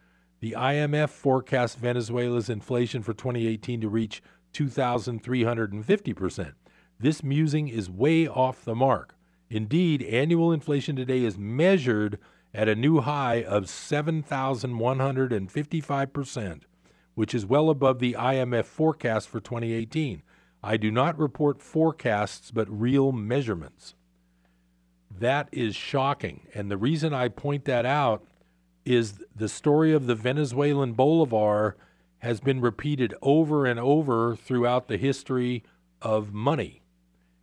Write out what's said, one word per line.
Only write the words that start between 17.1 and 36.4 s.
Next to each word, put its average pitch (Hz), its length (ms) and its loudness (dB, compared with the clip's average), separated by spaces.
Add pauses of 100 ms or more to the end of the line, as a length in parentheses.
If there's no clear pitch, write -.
which 110 200 -2
is 110 100 0
well 143 240 4
above 131 300 2
the 120 180 0
I 127 200 0
M 127 180 -2
F 113 120 0
forecast 139 600 -2
for 113 120 -8
twenty 117 340 -6
eighteen. 113 480 -6 (400)
I 107 160 0
do 107 120 0
not 147 280 0
report 147 420 0
forecasts, 127 920 -2
but 110 200 -2
real 131 420 2
measurements. 110 840 -4 (1200)
That 135 320 0
is 113 240 -2
shocking. 131 760 -4
And 101 180 -6
the 101 60 -2
reason 147 380 0
I 127 140 0
point 143 360 -6
that 120 220 0
out 131 400 0 (580)
is 113 380 0 (120)
the 104 140 -4
story 156 460 4
of 139 120 2
the 120 100 2
Venezuelan 135 760 0
bolivar 110 840 4 (420)
has 117 220 -4
been 131 200 0
repeated 127 600 0
over 147 420 4
and 117 160 0
over 123 560 2
throughout 123 520 0
the 104 100 -2
history 123 640 -2 (400)
of 107 320 -2
money. 117 480 -2 (600)